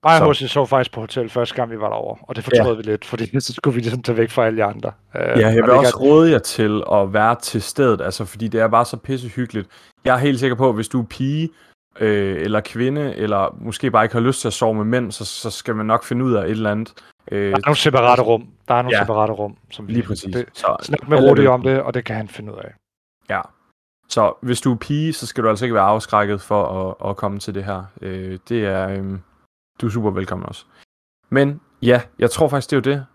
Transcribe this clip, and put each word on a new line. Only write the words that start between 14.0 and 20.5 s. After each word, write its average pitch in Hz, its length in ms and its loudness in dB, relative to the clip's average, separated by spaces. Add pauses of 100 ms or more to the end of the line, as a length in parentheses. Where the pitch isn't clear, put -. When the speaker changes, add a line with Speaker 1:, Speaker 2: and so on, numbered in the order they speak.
Speaker 2:
ikke 110 100 -4
har 117 60 2
lyst 127 200 0
til 123 60 -4
at 104 60 -4
sove 113 220 0
med 107 100 -2
mænd, 120 260 -2
så, - 140 -12
så - 240 -10
skal 110 260 -6
man 107 100 -4
nok 110 180 0
finde 120 220 -4
ud 127 80 2
af 101 120 0
et 92 60 -4
eller 107 200 -2
andet. 110 220 -6 (380)
Øh, 101 200 -2
Speaker 1:
Der 95 60 0
er - 80 0
nogle 143 120 2
separate 131 320 4
Speaker 2:
altså, 123 160 6
Speaker 1:
rum. 117 220 2 (200)
Der 127 60 2
er 120 80 2
nogle 120 160 0
Speaker 2:
ja. 101 60 2
Speaker 1:
separate 107 300 0
rum, 104 240 -8 (140)
som 104 160 -16
vi 110 60 -6
Speaker 2:
Lige 117 100 0
præcis. 95 320 -8
Speaker 1:
det, 120 180 -4